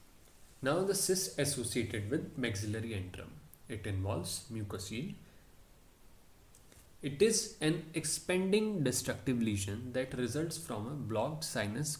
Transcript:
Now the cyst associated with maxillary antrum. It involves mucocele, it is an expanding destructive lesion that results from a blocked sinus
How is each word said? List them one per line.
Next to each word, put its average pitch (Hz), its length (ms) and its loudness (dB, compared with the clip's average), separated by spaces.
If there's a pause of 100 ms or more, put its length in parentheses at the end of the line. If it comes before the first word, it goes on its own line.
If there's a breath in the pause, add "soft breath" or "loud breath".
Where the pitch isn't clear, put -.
(600)
Now 156 220 4
the 196 120 4
cyst - 440 2
associated 113 720 0
with - 260 -2
maxillary 110 520 0
antrum. 95 400 -6 (380)
It 107 200 -6
involves 101 640 -2
mucocele, 113 640 -4 (1900 loud breath)
it 147 180 -4
is - 380 4
an 156 240 4 (100)
expanding 190 880 2
destructive 123 600 2
lesion 107 500 0
that 131 260 -2
results 127 400 0
from 110 300 -4
a 139 40 -4
blocked 127 520 0
sinus 120 560 -2